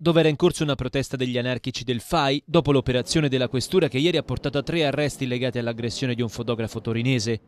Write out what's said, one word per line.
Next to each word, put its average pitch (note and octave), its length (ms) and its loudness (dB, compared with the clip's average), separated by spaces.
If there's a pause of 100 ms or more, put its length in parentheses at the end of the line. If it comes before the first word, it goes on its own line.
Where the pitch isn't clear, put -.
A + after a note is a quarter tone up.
dove E3 180 2
era D#3+ 100 4
in D3+ 60 2
corso E3 300 2
una C#3+ 100 0
protesta B2+ 400 -4
degli B2+ 240 0
anarchici B2 460 -4
del A#2+ 160 -2
fai, C#3+ 440 0
dopo D3+ 280 4
l'operazione C3 560 2
della B2+ 180 0
questura D#3 400 2
che C3 120 -2
ieri E3 180 2
ha C#3 80 -2
portato B2 340 -4
a C3 60 -2
tre D#3+ 200 -2
arresti C#3 440 -2
legati B2 300 -2
all'aggressione A#2 580 -4
di A#2+ 60 0
un A#2 60 -2
fotografo A2+ 520 -4
torinese. A#2 680 0